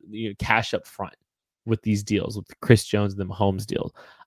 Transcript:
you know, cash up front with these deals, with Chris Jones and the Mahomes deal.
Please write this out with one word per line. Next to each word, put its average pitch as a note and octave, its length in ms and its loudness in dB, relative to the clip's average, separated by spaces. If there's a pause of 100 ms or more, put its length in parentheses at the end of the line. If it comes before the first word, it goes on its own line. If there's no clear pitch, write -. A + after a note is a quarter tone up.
(100)
you G#2+ 200 -8
know, G2+ 100 -10
cash A2 340 0
up - 140 -4
front - 260 -10 (520)
with A2+ 160 0
these G#2 200 0
deals, G#2 340 -2
with G2 100 -12 (160)
Chris A2+ 220 6
Jones G#2 280 0
and G2 80 -10
the F#2+ 120 -6
Mahomes G2 320 0
deal. - 300 -6 (320)